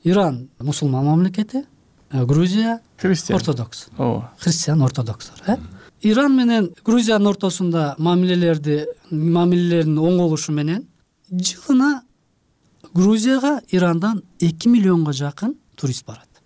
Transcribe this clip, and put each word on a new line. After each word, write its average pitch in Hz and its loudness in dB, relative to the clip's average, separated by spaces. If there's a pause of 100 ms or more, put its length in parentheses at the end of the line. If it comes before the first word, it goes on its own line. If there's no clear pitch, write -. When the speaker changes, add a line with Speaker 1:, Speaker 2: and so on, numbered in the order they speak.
Speaker 1:
Иран 165 0 (100)
мусулман 135 -2
мамлекети, 190 0 (460)
э, 131 0
Грузия 185 0 (200)
Speaker 2:
Христиан. - -2
Speaker 1:
ортодокс. - -6 (100)
Speaker 2:
Ооба. 117 -4
Speaker 1:
Христиан 160 0
ортодокстор, 123 -6 (120)
э? 220 0 (460)
Иран 262 2
менен 233 2 (160)
Грузиянын 220 2
ортосунда 175 -2
мамилелерди, 170 0 (240)
мамилелердин 170 2
оңолушу 165 0
менен 156 -4 (460)
жылына 254 -2 (920)
Грузияга 233 2
Ирандан 180 0 (160)
эки 165 0
миллионго 185 2
жакын 143 -6 (200)
турист 127 -6
барат. - -20 (180)